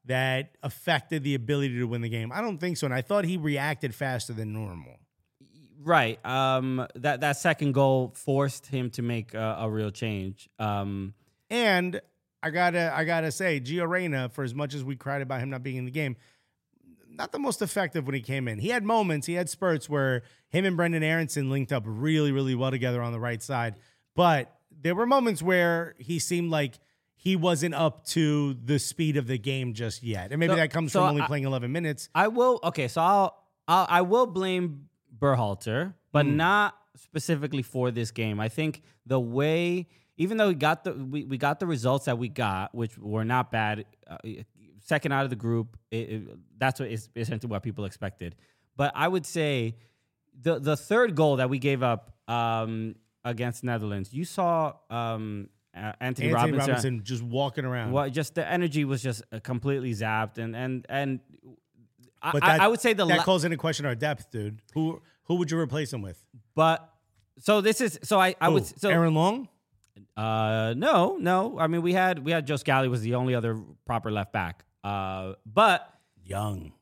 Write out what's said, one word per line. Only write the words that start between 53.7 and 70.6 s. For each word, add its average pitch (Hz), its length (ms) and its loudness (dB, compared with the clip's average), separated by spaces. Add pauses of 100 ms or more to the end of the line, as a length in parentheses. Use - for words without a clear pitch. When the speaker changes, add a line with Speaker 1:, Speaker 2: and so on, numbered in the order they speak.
Speaker 2:
you 160 120 -4
saw, 170 480 0 (160)
um, 110 580 -4 (260)
uh, 104 280 -8
Anthony - 0 -
Speaker 1:
Anthony 120 320 -2
Speaker 2:
Robinson 120 260 2
Speaker 1:
Robinson 123 460 0
just 120 180 -6
walking 131 400 -4
around. 123 300 -4
Speaker 2:
What, 139 180 0
just 147 240 -4
the 165 100 -2
energy 165 380 0
was 135 180 -2
just, 120 300 -6
uh, 113 80 -10
completely 127 540 -2
zapped, 110 440 -2
and, 113 180 -6
and, 127 340 -6
and 135 300 -2 (1000)
I, 156 120 -2
Speaker 1:
But 147 100 2
Speaker 2:
I, 175 40 8 (100)
Speaker 1:
that, 180 40 6
Speaker 2:
I 202 60 10
would 226 140 4
say 240 120 4
the 196 120 2
Speaker 1:
that 175 140 6
Speaker 2:
la- - 40 2
Speaker 1:
calls 185 220 2
into 165 120 0
question 147 280 -2
our 123 100 -2
depth, 143 360 -4
dude. 107 300 -6 (120)
Who, 160 280 -2 (220)
who 175 120 0
would 175 140 0
you 165 80 0
replace 147 360 -2
him 113 80 -6
with? 92 200 -12 (340)
Speaker 2:
But 160 340 4 (500)
so 208 220 4
this 214 200 4
is, 175 220 0
so 196 160 4
I, 185 220 6
I 180 80 6
would 135 140 6
Speaker 1:
Who? - 40 -6
Speaker 2:
s-, - 100 -14
so 196 120 0
Speaker 1:
Aaron 165 240 6
Long? 196 340 2 (680)
Speaker 2:
Uh, 110 640 0